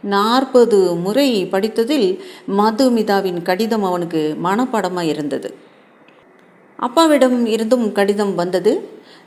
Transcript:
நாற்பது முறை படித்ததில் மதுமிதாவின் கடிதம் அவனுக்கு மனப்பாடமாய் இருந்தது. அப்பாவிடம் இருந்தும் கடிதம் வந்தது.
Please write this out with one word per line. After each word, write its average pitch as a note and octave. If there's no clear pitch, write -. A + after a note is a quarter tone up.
நாற்பது G#3+
முறை G#3
படித்ததில் G#3+
மதுமிதாவின் G#3
கடிதம் G#3
அவனுக்கு E3+
மனப்பாடமாய் F#3+
இருந்தது. D3
அப்பாவிடம் C4
இருந்தும் A3
கடிதம் G3+
வந்தது. F#3